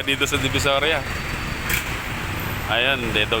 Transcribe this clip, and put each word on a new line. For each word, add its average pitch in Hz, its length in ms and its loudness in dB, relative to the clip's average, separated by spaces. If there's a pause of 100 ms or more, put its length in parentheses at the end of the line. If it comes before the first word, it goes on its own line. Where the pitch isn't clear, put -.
dito 139 160 2
sa 139 160 0
Divisoria. 139 640 2 (1700)
Ayan, 120 400 2
dito 107 300 2